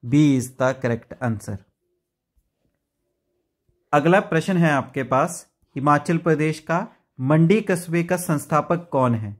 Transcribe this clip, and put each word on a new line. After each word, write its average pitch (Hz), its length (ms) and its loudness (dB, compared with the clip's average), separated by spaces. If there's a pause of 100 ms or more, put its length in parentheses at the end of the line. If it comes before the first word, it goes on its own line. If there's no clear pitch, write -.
B 131 300 4
is 127 220 0
the 131 260 0
correct 117 420 -4
answer। 107 340 -6 (2250)
अगला 165 300 4
प्रश्न 165 340 -2
है 170 140 4
आपके 135 340 -4
पास, 139 420 -2 (300)
हिमाचल 147 420 0
प्रदेश 156 420 0
का 175 260 -4 (320)
मंडी 160 420 4
कस्बे 175 440 -2
का 180 120 -2
संस्थापक 170 760 -2
कौन 131 220 2
है? 107 260 -8